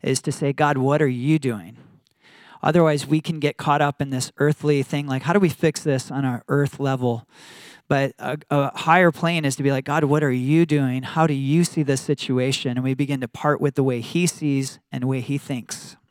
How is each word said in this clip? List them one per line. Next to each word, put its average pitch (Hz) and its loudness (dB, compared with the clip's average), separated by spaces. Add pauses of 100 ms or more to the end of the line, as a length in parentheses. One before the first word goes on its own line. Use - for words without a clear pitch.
is 135 -2
to 147 -4
say, 143 -2
"God, 147 2
what 135 2
are 147 4
you 127 2
doing?" 113 -6 (840)
Otherwise, 156 4
we 151 2
can 160 -6
get 147 -2
caught 151 2
up 143 0
in 139 -6
this 127 -4
earthly 147 2
thing. 143 -4
Like, 131 -2
how 143 0
do 196 2
we 190 4
fix 151 -2
this 135 -2
on 139 -4
our 123 -4
earth 143 0
level? 127 -2 (580)
But 139 0
a, 135 -6 (120)
a 139 0
higher 170 2
plane 170 -2
is 135 2
to 143 -6
be 139 2
like, 135 -2
"God, 147 0
what 147 2
are 135 2
you 143 2
doing? 131 0
How 160 0
do 151 0
you 139 2
see 165 -2
this 135 0
situation?" 135 -2
And 127 -2
we 131 0
begin 139 -2
to 123 -6
part - 0
with 143 0
the 139 2
way 123 0
he 170 0
sees 139 -2 (100)
and 131 -6
the 127 -2
way 131 -2
he 139 -4
thinks. - -10 (140)